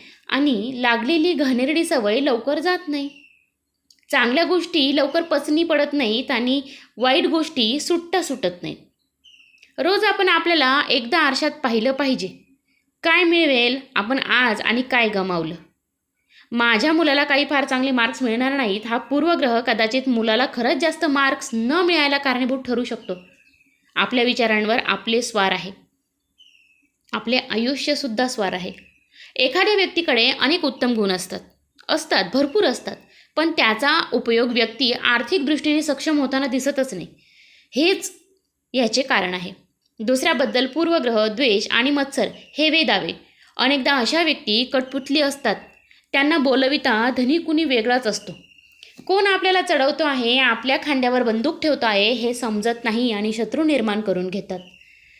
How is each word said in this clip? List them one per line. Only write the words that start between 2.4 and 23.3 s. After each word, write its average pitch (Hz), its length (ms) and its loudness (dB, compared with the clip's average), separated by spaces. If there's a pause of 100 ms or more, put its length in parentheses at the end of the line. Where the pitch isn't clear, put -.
जात 349 280 -2
नाही. 285 220 -4 (1000)
चांगल्या 254 320 2
गोष्टी 302 520 0
लवकर 285 260 2
पचनी 311 420 0
पडत 294 300 0
नाहीत 254 380 -2
आणि 254 300 0 (360)
वाईट 254 280 2
गोष्टी 294 540 0
सुट्टा 339 420 -2
सुटत 190 400 -6
नाहीत. 156 160 -12 (1000)
रोज 403 260 2
आपण 392 260 2
आपल्याला 330 600 2
एकदा 240 300 0
आरशात 294 320 0
पाहिलं 233 400 0
पाहिजे. 262 360 -2 (760)
काय 339 200 4
मिळवेल 277 560 2 (160)
आपण 220 240 0
आज 226 420 2
आणि 233 200 0
काय 247 280 0
गमावलं? 180 460 -2 (960)
माझ्या 233 420 4
मुलाला 294 300 4
काही 285 220 2
फार 285 200 0
चांगले 262 260 0
मार्क्स 254 320 0
मिळणार 254 280 0
नाहीत, 220 340 -2
हा 233 120 -4
पूर्वग्रह 277 600 0
कदाचित 240 500 0
मुलाला 226 440 2
खरंच 262 280 0
जास्त 330 240 0
मार्क्स 277 480 0
न 226 180 0
मिळायला 311 460 2
कारणीभूत 262 460 -2
ठरू 247 200 -2
शकतो. 226 300 -8 (800)